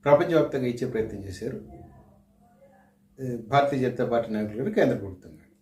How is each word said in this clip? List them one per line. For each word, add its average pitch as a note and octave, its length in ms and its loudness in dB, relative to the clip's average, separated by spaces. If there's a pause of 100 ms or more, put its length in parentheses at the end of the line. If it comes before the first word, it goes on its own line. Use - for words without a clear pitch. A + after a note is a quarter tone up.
ప్రపంచవ్యాప్తంగా D3 680 4
ఇచ్చే B2 180 -4
ప్రయత్నం G#2+ 360 -4
చేశారు, A2 300 -8 (1600)
ఏ, B2+ 180 -6 (140)
భారతీయ C#3 360 2
జనతా A#2+ 260 -2
పార్టీ A2+ 220 0
నాయకులు G#2+ 260 -4
కానీ G#3 200 -2
కేంద్ర C#3 220 4
ప్రభుత్వం F#2+ 380 -14
కానీ. - 220 -20